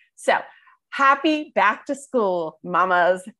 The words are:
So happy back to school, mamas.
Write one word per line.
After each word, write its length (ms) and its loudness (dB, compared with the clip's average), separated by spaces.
So 220 -2
happy 640 0
back 320 0
to 80 -6
school, 680 -4
mamas. 640 0